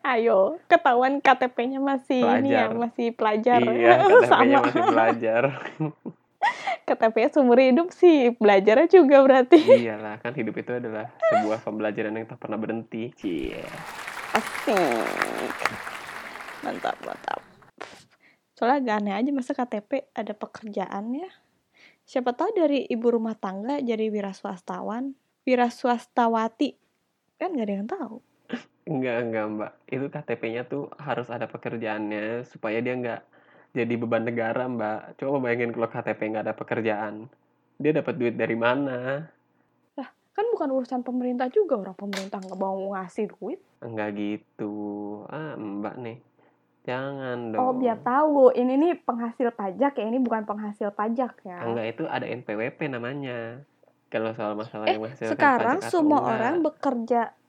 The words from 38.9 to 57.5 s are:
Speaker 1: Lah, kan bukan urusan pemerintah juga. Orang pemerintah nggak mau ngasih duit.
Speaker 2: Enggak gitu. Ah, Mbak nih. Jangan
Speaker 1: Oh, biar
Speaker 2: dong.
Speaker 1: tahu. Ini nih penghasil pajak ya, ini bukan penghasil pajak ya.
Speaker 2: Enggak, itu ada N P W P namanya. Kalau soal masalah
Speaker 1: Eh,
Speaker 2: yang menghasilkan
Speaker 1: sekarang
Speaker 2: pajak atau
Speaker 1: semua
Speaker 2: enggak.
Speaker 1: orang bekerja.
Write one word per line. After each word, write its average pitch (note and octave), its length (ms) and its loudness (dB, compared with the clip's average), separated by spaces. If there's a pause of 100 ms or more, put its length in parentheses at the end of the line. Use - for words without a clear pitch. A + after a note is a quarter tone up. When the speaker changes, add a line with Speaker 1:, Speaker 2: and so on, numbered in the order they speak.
Speaker 1:
Lah, B3+ 100 -12 (220)
kan G#4 240 -4
bukan D#4 140 -4 (100)
urusan B3 240 -6
pemerintah B3 480 -4
juga. D#4+ 300 0
Orang F#3+ 180 -12
pemerintah G3+ 400 -8
nggak F#3+ 220 -12
mau G3 340 -4
ngasih F#3+ 400 -8
duit. B3+ 240 -10 (240)
Speaker 2:
Enggak G#2+ 320 -6
gitu. G#2 580 -8 (540)
Ah, D3+ 320 -12
Mbak G#2 400 -10
nih. A#2 200 -12 (640)
Jangan B2+ 720 -8
Speaker 1:
Oh, B3+ 160 0
biar B3 240 -2
Speaker 2:
dong. - 80 -18
Speaker 1:
tahu. C#4+ 380 2 (100)
Ini B3 240 0
nih E4 240 2
penghasil A#3 560 -4
pajak G#3 400 -4
ya, A3 80 -4
ini A#3 160 -2
bukan A3 240 -2
penghasil G#3 480 -8
pajak A#3 500 -4
ya. F3+ 220 -14
Speaker 2:
Enggak, A#2 320 -4
itu D#3+ 80 -8
ada B2+ 240 -6
N A#2+ 160 -10
P - 80 -14
W G#2+ 100 -4 (140)
P D3 160 -8
namanya. B2 720 -10 (480)
Kalau A2 240 -2
soal G#2+ 180 -6
masalah G#2+ 320 -8
Speaker 1:
Eh, - 80 0
Speaker 2:
yang A2 80 -6
menghasilkan A2+ 300 -6
Speaker 1:
sekarang C4+ 480 0
Speaker 2:
pajak G#4+ 80 -8
atau - 80 -2
Speaker 1:
semua D4+ 240 2
Speaker 2:
enggak. - 160 -2
Speaker 1:
orang A#3 240 -2
bekerja. A#3+ 600 -2 (280)